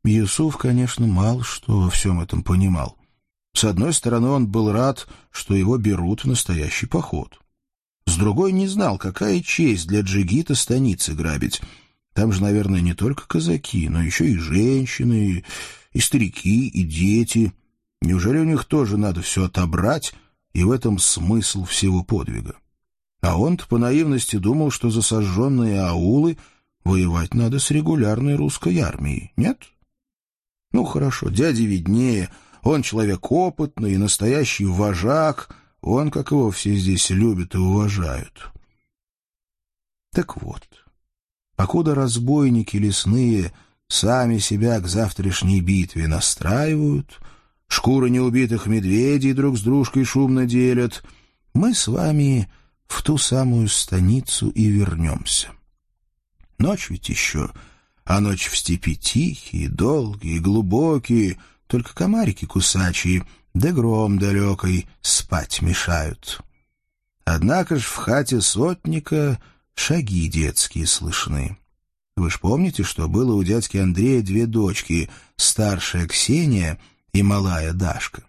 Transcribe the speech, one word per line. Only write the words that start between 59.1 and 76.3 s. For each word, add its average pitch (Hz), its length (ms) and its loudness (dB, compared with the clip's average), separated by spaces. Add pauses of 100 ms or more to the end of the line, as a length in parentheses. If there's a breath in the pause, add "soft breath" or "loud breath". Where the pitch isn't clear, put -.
долгие, 104 680 -2
глубокие, 110 1000 0 (280 soft breath)
только - 280 -4
комарики 190 500 0
кусачие, 90 840 0 (280 soft breath)
да 139 180 2
гром 110 460 2
далёкой 98 680 0 (140 soft breath)
спать - 640 -2
мешают. 82 800 -4 (840)
Однако 120 520 2
ж 120 60 0
в - 140 -8
хате 127 440 0
сотника 139 1000 -2 (340 soft breath)
шаги 95 540 0
детские 80 580 -2
слышны. 78 720 -4 (580)
Вы 87 140 0
ж - 80 -6
помните, 143 440 0
что 80 260 -4
было 123 260 2
у 98 80 2
дядьки 98 360 0
Андрея 101 440 2
две 104 240 0
дочки, 92 640 -2 (260 loud breath)
старшая 92 720 0
Ксения 113 720 0 (340 soft breath)